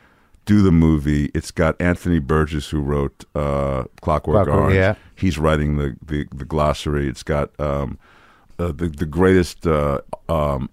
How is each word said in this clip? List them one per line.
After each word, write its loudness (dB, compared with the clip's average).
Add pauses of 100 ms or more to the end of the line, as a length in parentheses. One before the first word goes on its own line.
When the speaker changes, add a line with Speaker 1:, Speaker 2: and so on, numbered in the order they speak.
(460)
Speaker 1:
Do 4
the 6
movie. 4
It's -6
got 0
Anthony 0
Burgess, -2
who -4
wrote, -4 (120)
uh, -2 (160)
Clockwork 0
Speaker 2:
Clockwork, -2
Speaker 1:
Orange. 2
Speaker 2:
yeah. 2 (200)
Speaker 1:
He's -2
writing 0
the, -4 (100)
the, -6
the -12
glossary. -2
It's -10
got, -4 (100)
um, -4 (600)
uh, -4
the, -4
the -6
greatest, 2
uh, 0 (280)
um, -2